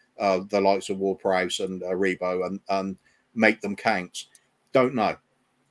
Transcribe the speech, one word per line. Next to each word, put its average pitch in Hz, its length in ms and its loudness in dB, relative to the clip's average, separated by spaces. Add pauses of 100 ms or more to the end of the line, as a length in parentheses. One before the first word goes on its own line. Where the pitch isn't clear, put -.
(180)
uh, 95 200 2 (100)
the 101 120 2
likes 98 280 2
of 95 100 -4
Ward-Prowse 95 640 0
and 92 220 -6
Aribo 92 640 -2
and, 95 140 -6 (100)
and 98 260 -2 (380)
make 110 260 2
them 101 160 -6
count? 92 500 -4 (460)
Don't 131 220 4
know. 98 220 0 (540)